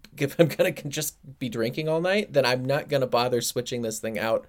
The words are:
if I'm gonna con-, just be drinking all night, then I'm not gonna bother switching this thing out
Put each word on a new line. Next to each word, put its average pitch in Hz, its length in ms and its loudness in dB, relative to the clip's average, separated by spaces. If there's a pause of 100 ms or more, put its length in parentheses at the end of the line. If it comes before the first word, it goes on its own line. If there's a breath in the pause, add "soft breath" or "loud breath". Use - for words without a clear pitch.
(180)
if 143 220 -2
I'm 165 80 8
gonna 185 240 0
con-, - 180 -8
just 147 280 -6 (200)
be 131 120 -4
drinking 120 380 -2
all 160 140 0
night, 190 320 0
then 139 140 6
I'm 127 180 2
not 139 240 -2
gonna 135 160 2
bother 123 340 2
switching 120 440 -4
this 110 160 -4
thing 113 180 -6
out 110 320 0